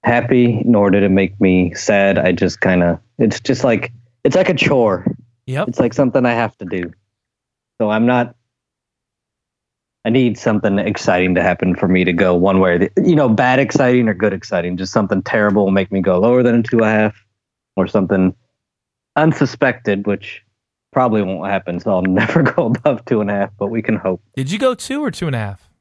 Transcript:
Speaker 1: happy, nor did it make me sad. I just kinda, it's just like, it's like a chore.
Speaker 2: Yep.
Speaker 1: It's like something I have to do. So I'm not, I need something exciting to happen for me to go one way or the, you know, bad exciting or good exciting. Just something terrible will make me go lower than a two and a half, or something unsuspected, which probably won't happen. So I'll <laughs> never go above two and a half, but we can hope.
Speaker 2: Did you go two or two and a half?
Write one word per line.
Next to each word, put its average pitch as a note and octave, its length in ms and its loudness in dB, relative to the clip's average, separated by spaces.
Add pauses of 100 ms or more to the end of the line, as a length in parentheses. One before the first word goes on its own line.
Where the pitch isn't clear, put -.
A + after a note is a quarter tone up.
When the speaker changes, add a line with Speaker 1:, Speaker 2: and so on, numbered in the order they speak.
Speaker 1:
happy, A#2+ 600 2
nor G2+ 260 4
did G2 120 4
it G2 80 2
make F#2+ 280 0
me F2+ 360 2
sad. G2 440 2
I F2+ 140 2
just E2+ 260 -2
kinda, F2 400 2 (180)
it's A2 220 0
just - 240 -2
like, A#2 300 0 (320)
it's - 100 0
like F#3 140 2
a F3+ 40 0
chore. A#2 540 0 (380)
Speaker 2:
Yep. D3 240 -4
Speaker 1:
It's - 100 -8
like A#2+ 140 0
something B2+ 320 2
I A#2+ 80 2
have A#2 240 -2
to G2+ 80 -16
do. F2+ 260 -6 (880)
So G#2+ 100 0
I'm A2 160 0
not, B2 300 0 (1700)
I A2+ 60 -6
need B2 280 2
something G2+ 400 0
exciting F2+ 580 0
to F2 60 2
happen F2+ 340 0
for G2 120 -2
me F#2 160 2
to F2+ 100 0
go F2+ 220 2
one F#2+ 240 2
way F#2 120 2
or F2 80 2
the, F#2+ 120 0 (120)
you E3+ 120 2
know, C#3+ 140 2
bad B2+ 300 2
exciting B2+ 500 2
or G2+ 40 -2
good F#2+ 200 -2
exciting. F2+ 440 -6
Just F#2+ 140 -8
something G2+ 320 0
terrible G#2 420 0
will F#2+ 60 0
make F#2+ 200 0
me G2 100 -2
go F#2 180 2
lower A#2+ 240 2
than A#2 120 2
a A#2 80 2
two A2+ 140 -2
and A2 80 2
a G#2+ 40 2
half, G#2+ 360 -2 (520)
or F#2 100 0
something F#2 480 0 (800)
unsuspected, C3 880 0
which - 380 -6 (500)
probably A2 280 0
won't F#2 280 -6
happen. F2+ 300 -4
So G#2+ 120 -4
I'll F#2 100 0
<laughs> - 20 -4
never A2 400 0
go C3 240 0
above A#2+ 380 -2
two A2+ 160 -2
and G2+ 80 -4
a G#2 40 -2
half, G2 240 -2
but G2+ 100 -6
we A2+ 140 -6
can G#2+ 160 -2
hope. F#2 240 -6 (140)
Speaker 2:
Did C3+ 160 -6
you G#3+ 80 -6
go B3+ 160 0
two C#4+ 280 -8
or A#3 80 -4
two E3+ 160 -8
and C3+ 80 -4
a A2+ 40 -4
half? G2 300 -10 (120)